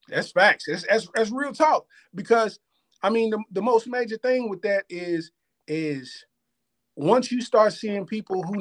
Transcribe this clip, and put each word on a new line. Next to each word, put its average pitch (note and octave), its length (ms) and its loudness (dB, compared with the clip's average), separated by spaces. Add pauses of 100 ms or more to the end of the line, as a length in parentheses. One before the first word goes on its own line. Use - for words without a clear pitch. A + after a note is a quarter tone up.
That's - 220 -4
facts. F#3 360 4
That's, E3+ 200 -4
that's, G#3 260 2
that's A3 180 0
real C4+ 220 -4
talk. D#4 320 4 (300)
Because, A3 440 2 (440)
I A#3 60 2
mean, A3+ 200 2
the, G#3+ 220 -4
the F#3+ 100 -4
most A#3 260 2
major A#3+ 300 -4
thing B3 320 0
with F3 140 -8
that G3+ 260 0
is, F3 420 -6 (360)
is D3+ 580 -6 (680)
once A#3 360 0
you B3 100 -2
start G#3+ 320 2
seeing G3+ 320 -8
people G3 380 -6
who F#3 180 -6